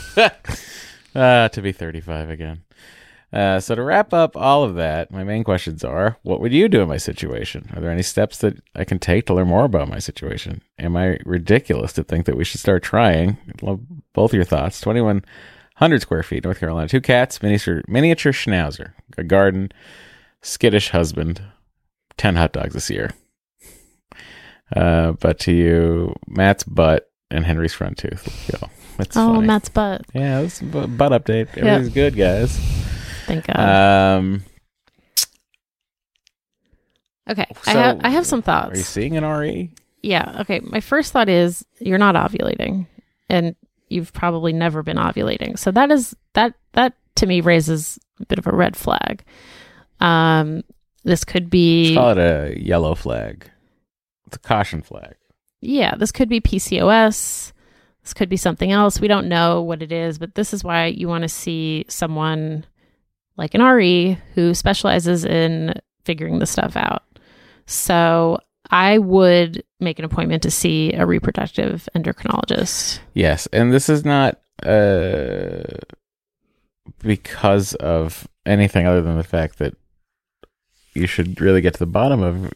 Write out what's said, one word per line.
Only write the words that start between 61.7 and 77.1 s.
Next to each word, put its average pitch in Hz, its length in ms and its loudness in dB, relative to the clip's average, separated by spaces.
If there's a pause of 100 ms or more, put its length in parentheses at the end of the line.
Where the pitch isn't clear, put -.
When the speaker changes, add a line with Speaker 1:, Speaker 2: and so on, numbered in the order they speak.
Speaker 2:
someone 156 760 -4 (720)
like 156 180 -6
an 196 60 2
R 254 180 6
E 180 400 2 (160)
who 175 200 2
specializes 175 720 0
in 165 500 -2 (300)
figuring 165 340 -4
the 165 80 -2
stuff - 300 -4
out. - 260 -4 (640)
So 165 720 2 (320)
I 190 280 6
would 180 640 4 (180)
make 170 180 -4
an 160 60 -10
appointment 160 400 -2
to 165 60 0
see 160 420 0
a - 140 0
reproductive - 880 -4
endocrinologist. - 1040 -4 (160)
Speaker 1:
Yes, 78 380 0
and 117 200 4
this 139 160 2
is 151 160 2
not, 143 360 0 (240)
uh, 92 1000 0 (1400)
because 101 760 0